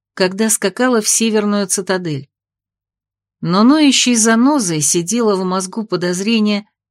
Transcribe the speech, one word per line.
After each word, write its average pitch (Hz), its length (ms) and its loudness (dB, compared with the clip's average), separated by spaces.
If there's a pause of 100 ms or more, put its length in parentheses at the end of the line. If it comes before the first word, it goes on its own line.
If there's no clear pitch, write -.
(140)
когда 190 360 -2
скакала 240 520 0
в 214 60 -6
северную 208 600 0
цитадель. 180 640 -4 (1120)
Но 180 220 2
ноющей 262 520 4
занозой 226 640 2
сидело 202 540 0
в 185 100 -2
мозгу 185 400 -6
подозрение 202 800 -2 (240)